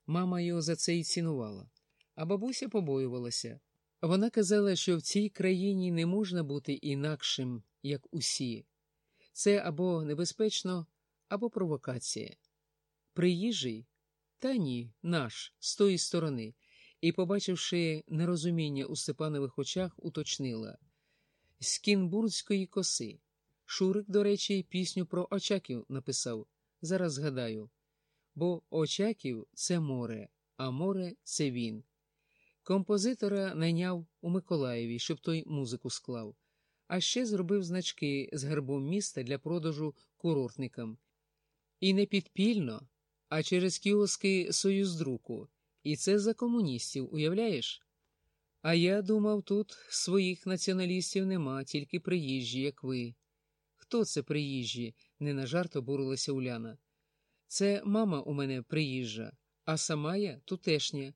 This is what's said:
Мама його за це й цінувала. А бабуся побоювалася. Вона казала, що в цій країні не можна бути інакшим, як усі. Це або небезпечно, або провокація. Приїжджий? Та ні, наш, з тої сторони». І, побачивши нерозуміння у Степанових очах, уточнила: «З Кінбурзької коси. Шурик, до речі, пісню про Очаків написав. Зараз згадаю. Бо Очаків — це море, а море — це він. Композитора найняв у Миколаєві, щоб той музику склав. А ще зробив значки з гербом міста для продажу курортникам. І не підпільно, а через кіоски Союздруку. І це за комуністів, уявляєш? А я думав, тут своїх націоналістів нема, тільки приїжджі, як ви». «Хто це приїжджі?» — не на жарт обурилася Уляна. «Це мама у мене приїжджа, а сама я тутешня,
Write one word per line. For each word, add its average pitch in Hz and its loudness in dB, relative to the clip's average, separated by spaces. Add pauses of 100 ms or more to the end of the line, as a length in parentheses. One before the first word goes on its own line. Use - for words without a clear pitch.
Мама 175 0
його 175 0
за 160 0
це 170 2
й 170 2
цінувала. 120 -2 (460)
А 160 -4
бабуся 214 -2
побоювалася. 127 -2 (420)
Вона 190 4
казала, 202 4
що 170 2
в 156 -2
цій 208 2
країні 185 2
не 165 2
можна 180 2
бути 143 -2
інакшим, 139 -2 (200)
як 139 -6
усі. 123 -4 (640)
Це 202 4
або 170 0
небезпечно, 175 -2 (400)
або 214 -2
провокація. 131 -4 (800)
Приїжджий? 170 0 (520)
Та 262 -2
ні, 123 -2 (100)
наш, 160 -4
з - -4
тої 196 6
сторони». 135 -2 (480)
І, 127 4
побачивши 175 0
нерозуміння 160 0
у 160 -6
Степанових 147 -4
очах, 180 -2
уточнила: 127 -4 (800)
«З - -2
Кінбурзької 196 2
коси. 117 -4 (460)
Шурик, 190 2
до 202 4
речі, 202 2
пісню 180 -2
про 180 -2
Очаків 185 -2
написав. 127 -4 (340)
Зараз 175 0
згадаю. 123 -4 (640)
Бо 170 -2
Очаків — 156 0
це - 0
море, 120 -2 (280)
а 131 -4
море — 180 -2 (100)
це 143 -2
він. 117 -4 (800)
Композитора 196 0
найняв 170 2 (140)
у 175 -4
Миколаєві, 123 0
щоб - -2
той 160 -2
музику 127 -4
склав. 113 -8 (520)
А 180 -2
ще 247 0
зробив 196 0
значки 151 -2
з 135 -4
гербом 143 -2
міста 185 -2
для 131 -4
продажу 156 -2 (220)
курортникам. 123 -2 (800)
І 190 4
не 170 4
підпільно, 190 0 (420)
а 156 0
через 180 2
кіоски 196 4
Союздруку. 131 0 (360)
І 147 0
це 202 4
за 214 2
комуністів, 175 0
уявляєш? 165 0 (800)
А 160 2
я 180 6
думав, 208 4
тут 202 0 (120)
своїх 180 2
націоналістів 185 0
нема, 139 0
тільки 147 -4
приїжджі, 131 -2
як 143 -4
ви». 123 -4 (600)
«Хто 226 0
це 143 -2
приїжджі?» — 127 -2 (240)
не 147 -2
на 135 -2
жарт 170 -2
обурилася 135 -2
Уляна. 120 -4 (680)
«Це 202 2
мама 202 2
у 147 -4
мене 135 0
приїжджа, 127 -2 (340)
а 160 0
сама 156 -2
я 190 -4
тутешня, 147 -2